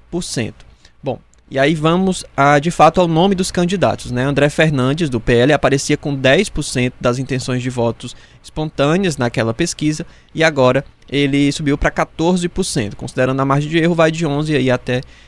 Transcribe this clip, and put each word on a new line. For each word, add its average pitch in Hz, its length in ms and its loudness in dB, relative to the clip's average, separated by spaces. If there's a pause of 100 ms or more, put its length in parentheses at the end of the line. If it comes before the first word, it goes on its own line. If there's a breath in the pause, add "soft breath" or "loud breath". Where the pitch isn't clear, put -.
(100)
por 175 120 -6
cento. - 440 -8 (360 soft breath)
Bom, 131 160 -6 (320)
e 131 80 -4
aí 143 160 2
vamos 175 480 0 (140)
a, 143 220 4
de 151 120 0
fato 165 300 4
ao 175 80 2
nome 170 260 2
dos 185 160 -4
candidatos, 170 600 -2
né? 123 140 -2
André 139 260 2
Fernandes, 147 580 0
do 123 100 -2
P 117 140 0
L, 123 220 4
aparecia 139 420 0
com 143 180 -6
dez 135 360 2
por 156 120 -4
cento 127 380 -2
das 123 180 0
intenções 127 440 -4
de 127 80 -4
votos 120 440 -4 (280 soft breath)
espontâneas 156 760 -2
naquela 120 380 -2
pesquisa 156 520 -4 (280 soft breath)
e 156 100 2
agora 135 400 2 (260)
ele 143 400 2
subiu 147 280 -2
pra 151 120 0
quatorze 175 560 -2
por 180 160 -4
cento, 107 320 -4
considerando 131 460 -2
a 135 60 2
margem 143 240 0
de 165 80 0
erro, 165 160 2
vai 165 160 4
de 160 160 -4
onze 151 280 -2
aí 127 160 2
até 123 300 -2 (280 soft breath)